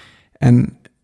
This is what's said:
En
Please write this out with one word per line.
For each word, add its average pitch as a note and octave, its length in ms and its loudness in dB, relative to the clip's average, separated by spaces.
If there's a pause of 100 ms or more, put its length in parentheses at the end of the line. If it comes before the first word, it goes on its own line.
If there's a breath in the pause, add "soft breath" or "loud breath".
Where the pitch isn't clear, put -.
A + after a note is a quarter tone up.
(380 soft breath)
En B2 380 -2 (280)